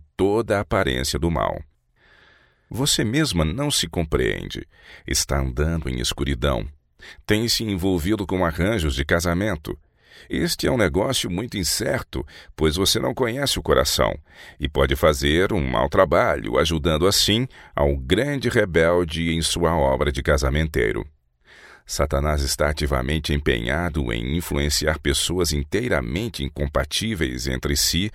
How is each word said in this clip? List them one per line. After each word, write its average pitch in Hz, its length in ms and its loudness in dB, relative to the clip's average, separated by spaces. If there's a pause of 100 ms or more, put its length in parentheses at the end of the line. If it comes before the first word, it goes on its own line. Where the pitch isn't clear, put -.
(160)
toda 101 420 2
a 101 40 0
aparência 69 580 0
do 82 100 0
mal. 50 320 -2 (1080)
Você 143 340 0
mesma 117 400 0
não 117 260 -2
se 87 200 -2
compreende, 62 760 -2 (400)
está - 320 0
andando 69 520 0
em 64 100 -2
escuridão, 65 640 -2 (600)
tem 107 220 2
se 113 160 -2
envolvido 95 640 0
com 92 160 0
arranjos 82 500 0
de 69 120 -2
casamento. 85 720 -2 (500)
Este 165 380 -2
é 156 40 2
um 135 60 0
negócio 107 540 0
muito 101 260 -4
incerto, 110 680 -4 (320)
pois 76 180 2
você 95 240 2
não 127 140 -2
conhece 127 440 0
o 85 60 -4
coração, 64 500 2 (460)
e 69 80 -2
pode 69 300 2
fazer 78 560 4
um 82 120 0
mau 64 220 0
trabalho, 80 720 2
ajudando 80 500 2
assim 107 400 2 (260)
ao 71 220 2
grande 117 540 0
rebelde 82 800 2
em 82 100 0
sua 82 360 0
obra 69 340 2
de 67 100 -4
casamenteiro. 69 840 0 (800)
Satanás 71 560 0
está 71 280 0
ativamente 73 640 -2
empenhado 71 800 -2
em 58 240 -2
influenciar 76 640 -2
pessoas 78 540 0
inteiramente 78 880 -2
incompatíveis 69 1040 -4
entre 69 300 -2
si 95 380 0